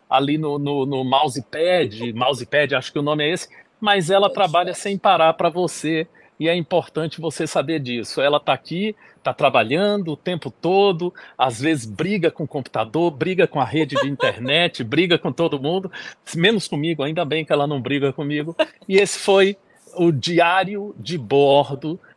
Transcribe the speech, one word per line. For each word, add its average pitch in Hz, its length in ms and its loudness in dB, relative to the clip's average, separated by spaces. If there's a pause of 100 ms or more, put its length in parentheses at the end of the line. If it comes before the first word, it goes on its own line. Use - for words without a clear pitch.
(100)
ali 139 260 2
no, 147 220 -2
no, 143 260 -2
no 135 200 -2
mousepad, 139 1080 0
mousepad, 131 640 0
acho 131 180 -4
que 151 60 -6
o 147 40 -2
nome 151 220 -2
é 156 80 0
esse, - 160 -6 (320)
mas 202 300 2
ela 196 180 6
trabalha 180 460 2
sem 202 240 -4
parar 165 340 6
pra 170 160 0
você 165 580 -2 (320)
e 156 100 -2
é 170 60 2
importante 160 680 -4
você 160 260 -4
saber 151 340 -2
disso. 120 400 -6
Ela 147 180 4
tá 147 140 0
aqui, 190 420 -4 (280)
tá 127 100 -2
trabalhando 156 800 2
o 139 40 -8
tempo 175 340 -6
todo, 180 600 0 (240)
às 123 240 0
vezes 143 260 0
briga 165 440 -2
com - 140 -6
o - 40 -6
computador, 143 640 -2
briga 165 380 0
com 151 100 -6
a 131 60 2
rede 143 320 0
de 269 120 0
internet, 143 760 -2
<laughs> - 0 -
briga 160 340 2
com 151 140 -4
todo 156 260 -2
mundo, 175 320 -4 (440)
menos 190 340 0
comigo, 151 340 -4
ainda 160 220 -2
bem 156 200 -2
que 170 80 -6
ela 143 140 2
não 143 140 -2
briga 139 320 -2
comigo. 147 420 -6 (320)
E 190 120 2
esse 202 200 2
foi 196 380 4 (380)
o 170 180 4
Diário 180 840 0
de 147 180 -8
Bordo 143 840 2 (180)